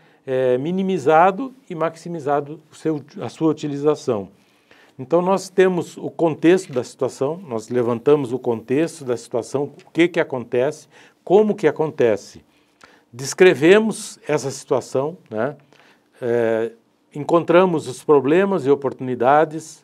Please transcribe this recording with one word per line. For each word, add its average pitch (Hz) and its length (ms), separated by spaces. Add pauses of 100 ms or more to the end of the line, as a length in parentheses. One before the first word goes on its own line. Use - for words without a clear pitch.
(260)
eh, 127 320
minimizado 185 960 (140)
e 185 40
maximizado 156 840 (100)
o - 60
seu, 156 260 (200)
a 120 80
sua 160 200
utilização. 143 800 (720)
Então, 156 220
nós 185 260
temos 185 480
o 175 160
contexto 165 640
da 123 100
situação, 135 640
nós 113 220
levantamos 123 640
o 131 40
contexto 131 680
da 123 100
situação, 120 480
o - 280
que 170 180
que 170 100
acontece, 131 680 (360)
como 208 320
que 160 120
acontece. 131 760 (680)
Descrevemos 185 1120
essa 139 240
situação, 139 640 (120)
né? 120 260 (680)
Eh, 117 520 (420)
encontramos 160 720
os 127 160
problemas 151 640
e 135 40
oportunidades, 139 1160